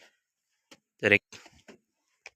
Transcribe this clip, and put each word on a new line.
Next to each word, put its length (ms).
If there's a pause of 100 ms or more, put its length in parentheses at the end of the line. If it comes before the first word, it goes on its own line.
(960)
જરીક 280 (1120)